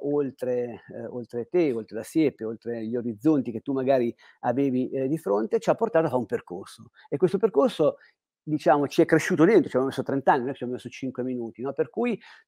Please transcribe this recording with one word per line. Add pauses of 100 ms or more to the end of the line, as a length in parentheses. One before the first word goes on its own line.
(120)
oltre, (100)
eh,
oltre
te,
oltre
la
siepe,
oltre
gli
orizzonti
che
tu
magari (280)
avevi,
eh,
di
fronte,
ci
ha
portato
a
fare
un
percorso. (180)
E
questo
percorso, (440)
diciamo,
ci
è
cresciuto
dentro,
ci
abbiamo
messo
trenta
anni,
non
è
che
ci
abbiamo
messo
cinque
minuti,
no?
Per
cui (280)